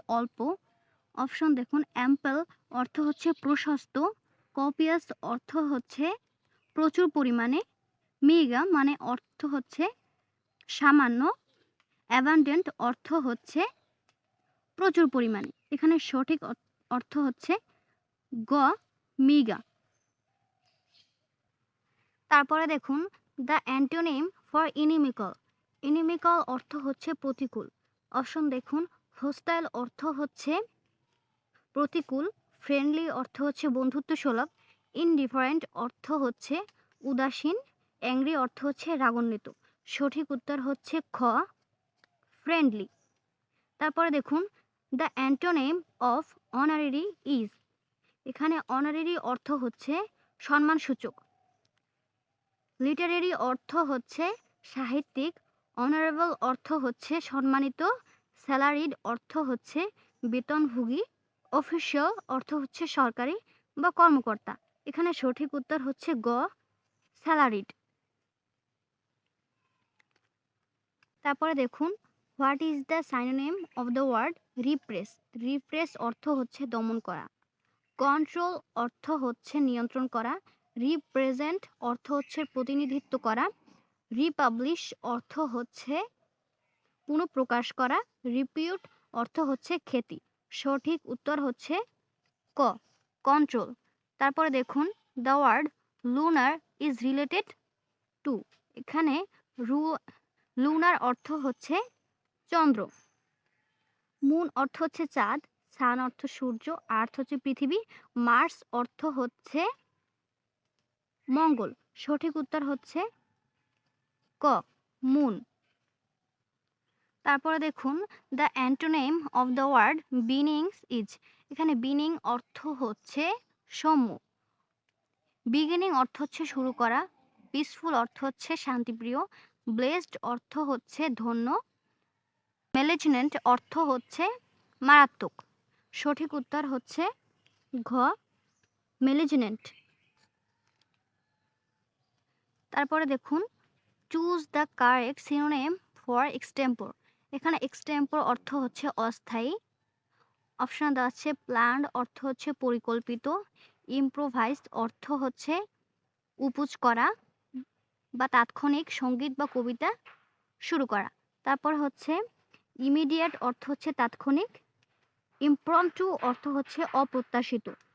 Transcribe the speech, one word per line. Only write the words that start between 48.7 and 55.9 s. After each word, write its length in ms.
অর্থ 340
হচ্ছে 560
সম্মানসূচক, 760
লিটারেরি 540
অর্থ 420
হচ্ছে 580
সাহিত্যিক, 720
অনারেবল 540